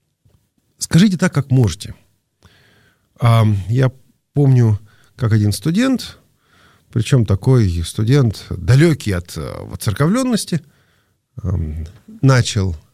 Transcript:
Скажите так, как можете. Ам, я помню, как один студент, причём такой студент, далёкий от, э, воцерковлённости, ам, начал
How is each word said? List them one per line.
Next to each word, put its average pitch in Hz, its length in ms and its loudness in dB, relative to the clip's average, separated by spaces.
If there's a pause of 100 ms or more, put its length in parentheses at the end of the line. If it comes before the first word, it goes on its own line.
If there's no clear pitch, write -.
(800)
Скажите 185 400 2
так, 185 160 -2
как 139 160 -2
можете. 120 440 0 (1200)
Ам, 113 400 2 (100)
я 127 240 0 (400)
помню, 123 460 2 (380)
как 113 160 -2
один 104 200 2
студент, 233 640 -2 (720)
причём 117 360 0
такой 101 580 0
студент, 117 640 0
далёкий 127 640 0
от, 87 240 -8
э, 52 280 -12
воцерковлённости, 180 960 -2 (800)
ам, 82 440 -6 (360)
начал 110 540 0 (180)